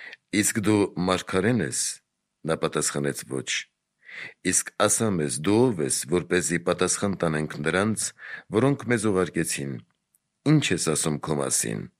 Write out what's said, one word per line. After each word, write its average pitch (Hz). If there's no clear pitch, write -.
«Իսկ 98
դու 104
Մարգարեն 92
ես»։ 65
Նա 80
պատասխանեց. 73
«Ոչ»։ 65
«Իսկ -
ասա 107
մեզ, 76
դու 95
ով 120
ես, 67
որպեսզի 85
պատասխան 90
տանենք 78
նրանց, 90
որոնք 131
մեզ 113
ուղարկեցին։ 85
Ի՞նչ 147
ես 85
ասում 76
քո 78
մասին»։ 62